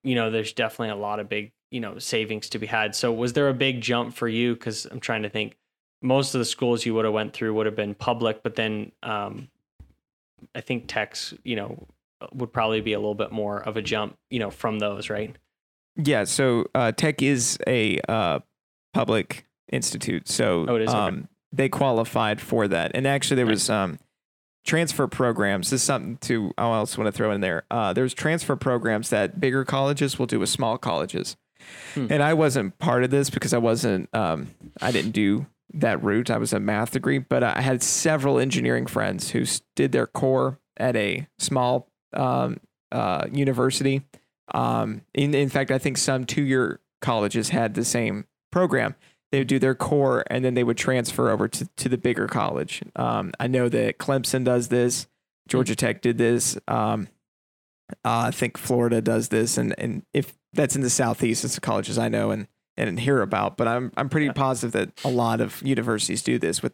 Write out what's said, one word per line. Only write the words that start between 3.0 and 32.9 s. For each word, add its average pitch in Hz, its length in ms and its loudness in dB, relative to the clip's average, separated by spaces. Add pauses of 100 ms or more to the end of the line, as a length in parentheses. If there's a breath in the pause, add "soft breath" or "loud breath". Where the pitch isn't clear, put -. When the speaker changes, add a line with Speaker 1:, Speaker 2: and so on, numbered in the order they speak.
Speaker 1:
was 117 200 -2
there 143 160 2
a 135 60 0
big 127 260 0
jump 120 340 -2
for 120 140 -4
you? 117 280 0
'Cause 110 340 -8
I'm 120 100 -10
trying 110 240 -4
to 104 40 -6
think, 107 280 -6 (460)
most 135 320 2
of 131 40 0
the 117 80 0
schools 120 400 0
you 113 80 0
would 110 100 2
have 107 80 0
went 107 220 -2
through 110 180 -2
would 110 140 0
have 107 100 -2
been 104 180 -4
public, 117 480 -2
but 113 120 -6
then, 107 360 -4 (120)
um, 104 480 -8 (1040)
I 113 80 -10
think 120 260 -4
techs, - 460 -6 (100)
you 120 120 -4
know, - 300 -8 (460)
would 123 220 -8
probably 110 260 0
be 107 140 -2
a 101 40 -2
little 104 160 -2
bit 107 180 -4
more 104 300 -4
of 110 140 -6
a 110 60 -4
jump, 107 340 -4 (140)
you 127 80 -4
know, 104 120 -2
from 107 280 -4
those, 104 320 -4
right? 107 260 -6 (600)
Speaker 2:
Yeah. 139 280 2
So, 120 400 2 (100)
uh, 117 180 2
tech 151 280 0
is 135 460 2
a, 110 420 2
uh, 92 300 2 (560)
public - 500 0 (260)
institute. - 560 -4
So, 87 420 2
Speaker 1:
Oh, 120 80 2
it 110 60 2
is? 110 60 0
Okay. 113 100 2
Speaker 2:
um, - 300 -2 (240)
they 135 160 0
qualified 113 720 0
for 113 280 0
that. 85 260 0
And 135 120 0
actually 139 300 2
there 123 80 4
Speaker 1:
Nice. 110 120 4
Speaker 2:
was, 95 140 -2
um, 95 280 0 (640)
transfer 160 420 2
programs. 101 640 0
This 131 140 0
is - 40 0
something 117 320 -2
to, 113 380 -2
I - 60 -2
also 113 360 0
wanna 107 140 0
throw 110 200 0
in 101 100 0
there. 90 280 -2
Uh, 110 220 0
there's 127 220 0
transfer 160 420 0
programs 117 540 0
that 101 280 0
bigger 131 280 0
colleges 139 520 0
will 127 80 0
do 113 140 0
with 95 80 0
small 113 300 0
colleges. 87 580 -4 (580 loud breath)
Speaker 1:
Hmm. 131 140 -2
Speaker 2:
And 143 140 4
I 156 100 4
wasn't 135 460 2
part 123 260 4